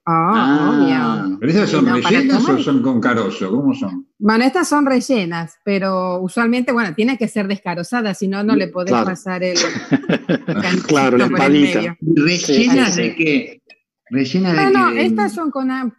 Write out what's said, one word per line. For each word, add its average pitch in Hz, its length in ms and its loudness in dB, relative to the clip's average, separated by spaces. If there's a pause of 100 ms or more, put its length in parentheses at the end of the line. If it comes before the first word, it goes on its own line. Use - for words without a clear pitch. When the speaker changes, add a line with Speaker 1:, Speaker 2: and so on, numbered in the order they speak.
Speaker 1:
Ah, 165 280 2
Speaker 2:
Ah. 233 920 2
Speaker 1:
obvio. - 120 -4
Speaker 3:
¿Pero 127 120 0
esas 196 180 2
son 151 160 2
Speaker 1:
Y 120 40 2
no, 120 120 2
para - 160 -2
Speaker 3:
rellenas 269 260 2
Speaker 1:
tomar. 135 160 2
Speaker 3:
o - 40 -4
son 139 180 2
con 123 180 0
carozo? 101 520 -2
¿Cómo 135 240 0
son? 92 320 -8 (100)
Speaker 1:
Bueno, 220 260 2
estas 302 240 0
son 294 200 0
rellenas, 196 760 -2
pero 185 560 -2
usualmente, 233 520 -2
bueno, 220 240 -2
tiene 240 240 0
que 214 80 -2
ser 202 200 -4
descarozada, 190 680 -4
si 190 120 -6
no, 196 160 -4
no 226 120 2
le - 140 0
podés 180 200 -6
Speaker 2:
Claro. 233 160 2
Speaker 1:
pasar 185 380 -6
el 180 120 -2
Speaker 2:
<laughs> - 920 -2
Speaker 1:
ganchito 185 400 -2
Speaker 2:
Claro, 135 320 4
la 123 100 2
Speaker 1:
por 92 120 0
el - 140 4 (100)
Speaker 2:
espadita. - 140 0
Speaker 1:
medio. 170 220 -4
Speaker 4:
¿Rellenas 160 440 2
Speaker 2:
Sí, 151 240 4
sí, 247 340 2
Speaker 4:
de 113 80 -2
Speaker 2:
sí. - 40 -16
Speaker 4:
qué? 147 460 -2 (480)
¿Rellenas 151 440 0
de 160 60 2
Speaker 1:
Ah, 392 120 4
no, - 220 2
Speaker 4:
qué? - 120 0
Speaker 1:
estas 415 280 0
son 320 180 -4
con, 262 180 -4
ah, 262 300 -6